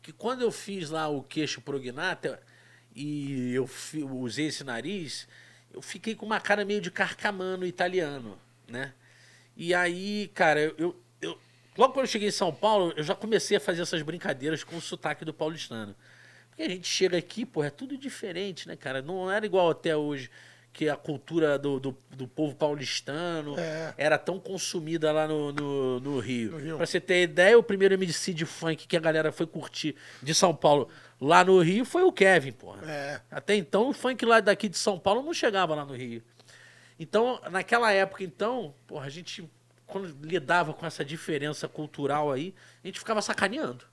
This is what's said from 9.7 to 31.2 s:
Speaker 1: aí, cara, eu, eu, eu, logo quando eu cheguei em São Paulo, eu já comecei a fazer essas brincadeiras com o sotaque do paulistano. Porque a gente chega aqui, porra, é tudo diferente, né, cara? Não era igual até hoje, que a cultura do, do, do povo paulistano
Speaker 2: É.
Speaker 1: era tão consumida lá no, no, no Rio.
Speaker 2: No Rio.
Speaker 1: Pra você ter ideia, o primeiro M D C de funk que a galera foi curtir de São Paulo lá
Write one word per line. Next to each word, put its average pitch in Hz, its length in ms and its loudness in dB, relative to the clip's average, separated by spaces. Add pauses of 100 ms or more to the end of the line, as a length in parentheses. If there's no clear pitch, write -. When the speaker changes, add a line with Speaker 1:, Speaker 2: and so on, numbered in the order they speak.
Speaker 1:
aí, 185 600 -2
cara, 151 260 4
eu, 156 180 0
eu, 170 240 -4 (200)
eu, 160 180 -8 (380)
logo - 160 6
quando - 120 0
eu 214 60 -6
cheguei 208 180 0
em - 20 0
São 175 220 0
Paulo, 196 420 2
eu 151 80 -4
já 180 120 -2
comecei 208 420 0
a - 20 2
fazer 175 220 -2
essas 165 200 -2
brincadeiras 151 640 -6
com 165 120 -14
o 165 60 -8
sotaque 156 420 -8
do 156 100 -8
paulistano. 123 640 -8 (540)
Porque - 140 -10
a 202 60 -4
gente 185 180 -8
chega 180 300 2
aqui, 208 280 -6
porra, 147 220 -2
é - 20 -4
tudo 269 280 -10
diferente, 196 680 -8
né, 170 80 -10
cara? 131 260 -6
Não 185 300 -4
era 214 140 0
igual 180 240 4
até 156 260 0
hoje, 147 340 -4 (440)
que 156 160 -2
a 143 60 0
cultura 151 640 0
do, 139 200 0
do, 131 180 -6 (140)
do 131 160 -10
povo 147 280 -4
paulistano 147 1040 -4
Speaker 2:
É. 160 380 -6
Speaker 1:
era 151 200 4
tão 185 220 -4
consumida 160 720 -2
lá 156 160 2
no, 151 240 -2
no, 139 480 -2
no 139 200 -2
Rio. 117 320 -2
Speaker 2:
No 165 60 -10
Rio. 151 200 -8
Speaker 1:
Pra 170 80 0
você 180 140 -2
ter 180 240 2
ideia, 180 340 8
o 226 60 8
primeiro 196 300 4
M 190 120 2
D 165 80 -2
C - 200 -2
de 160 120 -2
funk - 420 -4
que - 100 0
a - 20 4
galera 156 340 2
foi 170 120 -2
curtir 160 500 -6 (280)
de 151 100 -2
São 170 220 6
Paulo 147 340 4 (300)
lá 170 240 8